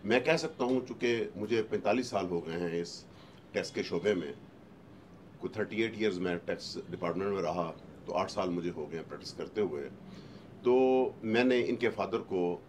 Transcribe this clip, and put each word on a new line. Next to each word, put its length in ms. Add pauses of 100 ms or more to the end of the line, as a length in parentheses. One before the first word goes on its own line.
मैं 200
कह 120
सकता 280
हूँ, 220
चूँकि 500
मुझे 260
पैंतालीस 480
साल 160
हो 140
गए 120
हैं 300
इस 240 (480)
टैक्स 160
के 120
शोबे 320
में, 200 (1040)
कोई 160
थर्टी 260
एट 160
years 200
मैं 200
टैक्स 400 (120)
डिपार्टमेंट 440
में 80
रहा, 280 (360)
तो 60
आठ 180
साल 200
मुझे 200
हो 160
गए 120
हैं 100
प्रैक्टिस 240
करते 280
हुए। 220 (840)
तो 100 (500)
मैंने 360
इनके 280
फादर 300
को 500